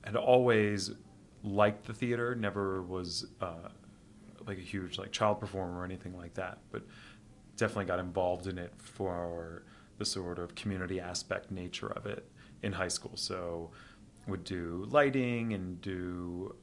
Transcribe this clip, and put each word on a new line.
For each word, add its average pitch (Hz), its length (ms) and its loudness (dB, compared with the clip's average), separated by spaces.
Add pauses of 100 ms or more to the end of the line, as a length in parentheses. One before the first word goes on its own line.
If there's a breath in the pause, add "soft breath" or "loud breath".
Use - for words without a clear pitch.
had 104 120 -4
always 110 760 8 (500)
liked 104 420 6
the 120 80 -8
theater, 120 420 0
never 98 460 0
was, 90 460 -4 (160)
uh, 82 260 -6 (800)
like, 101 100 -4
a 92 60 -10
huge, 92 340 -6
like, 98 160 -6
child 104 260 4
performer 95 420 -4
or 90 40 -2
anything 90 320 -8
like 85 160 -12
that, 92 280 -6 (100)
but - 120 -6 (720 loud breath)
definitely 107 280 2
got 90 140 2
involved 90 480 2
in 92 100 -2
it 87 220 -8
for 85 880 -4 (340 loud breath)
the 104 80 -2
sort 87 320 -2
of 85 160 -6
community 92 440 -2
aspect 90 520 -4
nature 90 380 -6
of - 180 -6
it - 200 -6 (360 loud breath)
in 107 100 0
high 92 160 0
school. - 280 -4
So 85 540 -4 (580 loud breath)
would 90 160 -4
do 87 440 -2
lighting 123 640 4
and 92 300 -2
do 90 800 -4